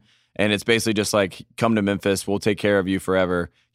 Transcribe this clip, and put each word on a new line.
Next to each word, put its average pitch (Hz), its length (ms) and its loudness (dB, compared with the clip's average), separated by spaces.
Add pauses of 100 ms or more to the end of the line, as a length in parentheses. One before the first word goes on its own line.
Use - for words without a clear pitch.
(340)
And 104 160 0
it's 101 140 -2
basically 113 300 2
just 101 180 -2
like, 98 320 0 (140)
"Come 113 160 2
to 107 80 0
Memphis. 98 440 0
We'll 98 120 -2
take 104 180 0
care 101 220 2
of 92 100 -2
you 95 100 0
forever, 90 520 -2 (240)